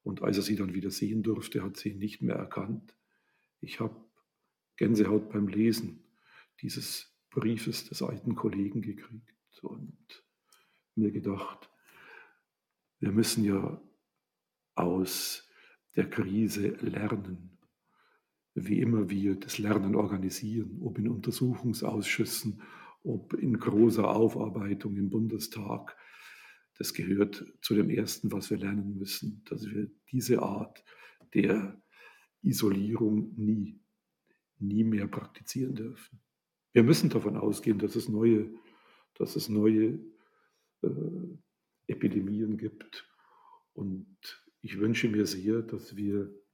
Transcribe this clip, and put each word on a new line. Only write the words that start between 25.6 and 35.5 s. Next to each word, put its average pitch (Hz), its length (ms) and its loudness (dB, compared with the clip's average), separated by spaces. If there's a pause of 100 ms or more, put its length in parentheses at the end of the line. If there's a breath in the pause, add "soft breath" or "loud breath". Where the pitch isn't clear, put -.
Das - 200 -6
gehört 98 500 0 (160)
zu - 140 0
dem 87 160 4
Ersten, 101 400 -2
was 101 180 -6
wir 104 80 0
lernen 101 400 -4
müssen, - 480 -8
dass 107 240 -8
wir 104 220 -6 (200)
diese 120 300 2
Art - 420 -6 (520 loud breath)
der 98 440 2 (600 loud breath)
Isolierung 107 960 2
nie, 107 440 0 (800)
nie 101 260 2
mehr 107 240 2
praktizieren - 680 -6